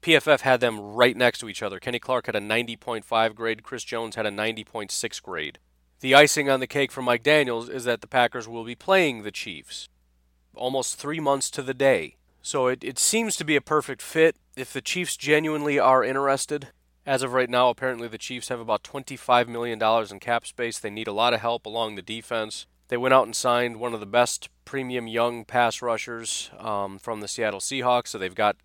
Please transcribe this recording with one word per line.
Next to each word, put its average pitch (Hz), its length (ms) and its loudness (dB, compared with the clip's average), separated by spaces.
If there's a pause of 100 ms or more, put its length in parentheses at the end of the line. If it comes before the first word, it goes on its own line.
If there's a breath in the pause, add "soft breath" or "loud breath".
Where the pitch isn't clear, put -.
P 160 160 6
F 135 100 2
F 147 140 6
had 131 200 4
them 113 200 0
right 113 340 4
next 120 260 2
to 113 100 -10
each 98 120 -10
other. 98 160 -6
Kenny 120 200 -6
Clark 123 280 -2
had 110 100 -2
a 104 40 -2
ninety 113 360 -2
point 113 280 -8
five 113 300 2
grade. 113 280 -6
Chris - 220 -10
Jones 113 320 -8
had 110 100 -2
a 104 40 -4
ninety 107 340 -4
point 104 260 -10
six - 300 -6
grade. 78 380 -8 (420)
The 131 140 4
icing 147 360 8
on 135 100 2
the 131 60 -4
cake 139 260 -2
for 135 100 -8
Mike 120 200 2
Daniels 123 460 2
is 127 160 -8
that 117 180 -2
the - 40 -14
Packers 120 400 0
will 117 180 -10
be 120 100 -12
playing 151 480 2
the 104 80 -8
Chiefs - 580 -12 (640)
almost 127 420 -4
three 156 240 -6
months 139 300 0
to - 120 -8
the 131 120 -4
day. 127 420 2 (240)
So 131 280 0
it, 127 160 -2
it 123 140 -8
seems 226 380 0
to 170 80 -6
be 151 120 2
a 135 40 2
perfect 143 400 -2
fit 160 360 2 (200)
if 127 160 -12
the 135 80 -8
Chiefs - 360 -4
genuinely 151 640 0
are 131 260 6
interested. 139 640 -2 (360)
As 135 180 0
of 131 100 -4
right 127 160 2
now, 123 220 4
apparently 117 380 -4
the 110 100 -12
Chiefs - 300 -10
have 123 120 -6
about 113 220 -2
twenty-five 123 640 0
million 117 300 -4
dollars 110 320 2
in 98 80 -14
cap 117 280 -2
space. 117 320 -6
They 107 120 -8
need 110 180 -8
a 104 40 -4
lot 113 220 2
of 110 60 0
help 117 240 -2
along 110 300 -4
the 95 80 -10
defense. 110 640 -8 (220)
They 123 80 -2
went 131 180 4
out 131 120 6
and 117 80 -8
signed 120 440 0
one 117 160 -4
of 110 60 -6
the 107 60 -10
best 120 420 2 (160)
premium 123 420 -6
young 117 380 -2
pass 120 380 0
rushers, 113 760 -4
um, 101 400 -6
from 110 220 -8
the 101 80 -10
Seattle 107 320 -2
Seahawks. 123 480 0
So 113 100 -8
they've 92 160 -4
got 104 300 2